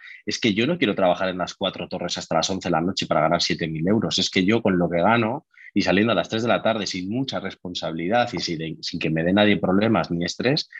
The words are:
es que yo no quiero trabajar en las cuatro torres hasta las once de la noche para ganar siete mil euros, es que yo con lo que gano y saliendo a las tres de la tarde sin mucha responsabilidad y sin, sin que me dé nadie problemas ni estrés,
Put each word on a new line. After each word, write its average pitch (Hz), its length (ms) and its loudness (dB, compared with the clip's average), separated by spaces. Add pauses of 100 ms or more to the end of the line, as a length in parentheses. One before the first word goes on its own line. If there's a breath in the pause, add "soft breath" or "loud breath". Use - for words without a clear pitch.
(260 loud breath)
es - 140 -6
que 110 140 2
yo 113 140 0
no 170 100 -2
quiero 101 180 0
trabajar 92 340 2
en 90 100 -4
las 87 160 -6
cuatro 90 320 -6
torres 90 300 -6
hasta 85 180 -4
las 80 140 2
once 95 200 -4
de - 40 0
la 80 80 2
noche 87 260 -2
para 80 140 2
ganar 82 200 2
siete 82 260 -2
mil 80 200 -2
euros, 95 320 2
es 92 100 0
que 95 160 2
yo 117 160 2
con 95 160 2
lo 87 120 2
que 85 120 0
gano 113 460 2 (260 loud breath)
y 101 100 2
saliendo 98 300 4
a - 20 0
las 82 140 0
tres 113 140 -2
de 120 60 0
la 95 120 2
tarde 110 260 0
sin 92 220 -6
mucha 120 300 -4
responsabilidad 87 960 -2
y 85 60 -4
sin, 80 440 -6
sin - 160 -6
que 82 100 -2
me 80 140 0
dé 90 100 2
nadie 104 240 6
problemas 92 540 2
ni 87 140 -2
estrés, 123 440 -2 (100)